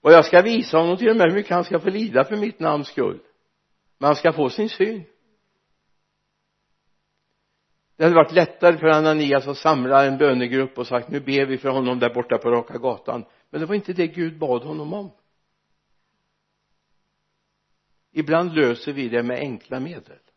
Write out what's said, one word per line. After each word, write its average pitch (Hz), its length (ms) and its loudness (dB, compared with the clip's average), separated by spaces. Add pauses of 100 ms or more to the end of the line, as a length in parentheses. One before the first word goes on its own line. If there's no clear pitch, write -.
Och 151 100 6
jag 160 140 10
ska 180 160 6
visa 226 360 -2
honom 170 200 2
till 233 120 0
och 226 60 2
med 185 120 4
hur 175 80 0
mycket 202 160 -4
han 175 140 -2
ska - 140 -4
få 196 100 -2
lida 208 360 0
för 214 120 -8
mitt - 220 -6
namns 151 280 -4
skull. 104 320 -6 (800)
Men 139 100 -2
han 147 80 4
ska 165 180 0
få 147 160 -2
sin 220 200 -4
syn. 202 360 -4 (3000)
Det 156 80 -2
hade 170 120 4
varit 165 160 6
lättare 170 460 4
för 160 100 0
Ananias 151 600 2
att 143 100 -8
samla 139 480 2
en 135 120 -2
bönegrupp 131 600 0
och 123 100 -8
sagt, 120 220 -6
"Nu 143 100 -6
ber 135 260 -2
vi 131 120 -6
för 135 120 -6
honom 127 300 -2
där 120 140 0
borta 120 240 -2
på 120 140 -2
raka 120 260 -4
gatan." 120 480 -8 (240)
Men 151 120 -10
det 160 60 -8
var 202 80 -4
inte 196 180 -6
det 175 140 -2
Gud 165 320 -8
bad 160 240 -4
honom 156 300 -12
om. 202 180 -14 (3000)
Ibland 160 440 -2
löser 139 380 0
vi 135 160 -6
det 120 140 -2
med 123 160 -6
enkla 127 400 -10
medel. 147 400 -14 (180)